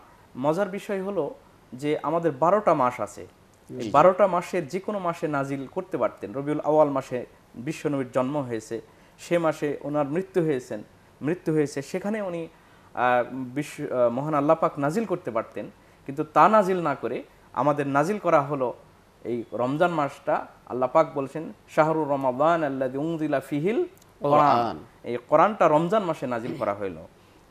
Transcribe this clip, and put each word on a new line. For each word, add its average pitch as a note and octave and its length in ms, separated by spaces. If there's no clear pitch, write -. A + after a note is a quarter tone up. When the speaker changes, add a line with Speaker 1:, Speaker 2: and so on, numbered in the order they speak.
Speaker 1:
মজার D#3+ 320
বিষয় G3 340
হলো F#3 320
যে C#3+ 300
আমাদের E3 280
বারোটা F3 420
মাস B2+ 260
আছে। G2+ 220
এই - 540
Speaker 2:
জি, D#3 60
জি। G#2+ 100
Speaker 1:
বারোটা F#3+ 360
মাসের F3 400
যে F3+ 120
কোনো G3+ 200
মাসে E3+ 280
নাজিল C#3 400
করতে - 300
পারতেন। G#2 360
রবিউল C#3+ 260
আউয়াল D3+ 300
মাসে C3 360
বিশ্বনবীর C#3 560
জন্ম C3+ 300
হয়েছে, A#2 400
সে - 180
মাসে D3+ 440
ওনার D3 240
মৃত্যু E3+ 380
হয়েছেন, B2 400
মৃত্যু D#3+ 320
হয়েছে, D3 280
সেখানে G3+ 400
উনি, E3+ 260
আহ, B2 400
বিশ্ব, C3 500
আহ, B2 260
মহান C#3 240
আল্লাহ D3 220
পাক D#3+ 240
নাজিল D#3+ 260
করতে F3+ 260
পারতেন, G#2+ 340
কিন্তু C#3 180
তা D#3 260
নাজিল F#3+ 320
না D3 140
করে A#2+ 280
আমাদের C#3+ 340
নাজিল D3+ 320
করা E3 220
হলো C#3 320
এই A#2 200
রমজান C#3 380
মাসটা। D3+ 540
আল্লাহ B2 280
পাক D#3+ 220
বলছেন, C#3+ 380
"শাহরু D#3+ 340
রমাদান C#3 600
আল্লাযী C3+ 340
উনজিলা D3+ 420
ফীহিল F#3 440
কোরআন।" C#3+ 380
Speaker 2:
কোরআন। A2 200
Speaker 1:
এই A#2+ 140
কোরআনটা F#3 400
রমজান F3 360
মাসে D#3 240
নাজিল A#2+ 320
করা G#2 160
হইল। G2 200